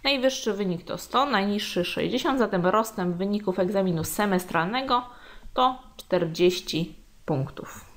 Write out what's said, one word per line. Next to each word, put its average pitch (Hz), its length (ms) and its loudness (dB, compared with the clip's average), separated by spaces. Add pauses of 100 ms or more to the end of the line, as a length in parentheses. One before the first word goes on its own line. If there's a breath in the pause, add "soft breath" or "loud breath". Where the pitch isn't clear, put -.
Najwyższy 262 480 2
wynik 190 320 -2
to - 140 -6
sto, 247 280 0
najniższy 202 580 0
sześćdziesiąt, 214 540 0
zatem 196 280 2
rozstęp 185 500 0
wyników 202 420 -2
egzaminu 185 460 2
semestralnego 208 1040 0 (460 loud breath)
to 254 280 2 (140)
czterdzieści 170 1000 0 (300)
punktów. - 600 -4 (120)